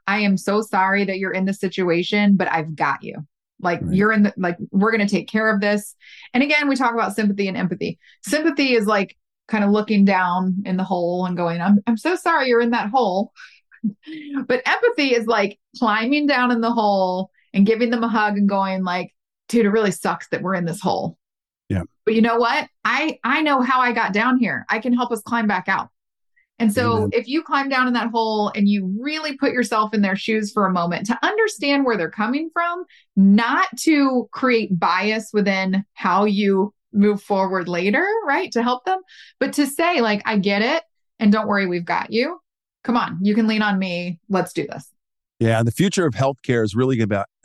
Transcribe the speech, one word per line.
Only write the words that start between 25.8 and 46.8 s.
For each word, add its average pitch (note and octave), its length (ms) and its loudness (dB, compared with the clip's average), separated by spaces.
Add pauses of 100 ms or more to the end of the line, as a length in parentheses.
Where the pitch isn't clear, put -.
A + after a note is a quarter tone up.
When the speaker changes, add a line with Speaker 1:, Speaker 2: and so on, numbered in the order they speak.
Speaker 1:
And A3 140 2
so A#3+ 240 0
Speaker 2:
Amen. G#3+ 160 0
Speaker 1:
if B3 160 -2
you D#4 160 -2
climb C#4 240 -2
down B3+ 180 2
in B3 60 0
that A#3 180 -2
hole A3 460 0
and G3+ 120 2
you G3 320 0
really D4+ 360 -6
put C#4 160 0
yourself A3 420 -2
in G#3 80 2
their G3 140 0
shoes G#3+ 340 -4
for G3+ 160 0
a F#3 60 0
moment F3 340 -2
to A3 180 -4
understand D4+ 600 0
where A#3 120 0
they're E3 140 -4
coming C#4 420 -4
from, F4 320 -4 (300)
not A#3 540 4 (120)
to C4+ 520 2
create A3 440 0
bias G3 560 0
within F#3+ 600 0
how F#3+ 320 0
you G3+ 500 2 (180)
move G#3 300 2
forward F#3+ 460 -2
later, G#3 380 0 (180)
right, D4+ 280 -2
to B3 100 0
help B3 240 -2
them, F#4+ 140 0 (380)
but C4+ 140 -2
to D4 140 0
say, E4 340 0
like, G#3+ 240 0
"I A3 140 0
get G3+ 240 0
it. D#4 200 -2 (380)
And G#3+ 100 4
don't G#3+ 160 2
worry, G3 200 0
we've F3 180 -2
got F3 280 -4
you. D4 280 -2 (440)
Come A#3+ 120 0
on, E3 240 -2
you G#3 140 2
can A3+ 140 2
lean A3 140 0
on G3+ 160 0
me. F3 400 -4 (100)
Let's F#3 240 -2
do - 140 -4
this." - 260 -16 (460)
Speaker 2:
Yeah, A2+ 240 2
the A#2 100 0
future F3+ 340 0
of A#2+ 80 -2
healthcare C3 500 0
is G2+ 100 -4
really B2+ 260 2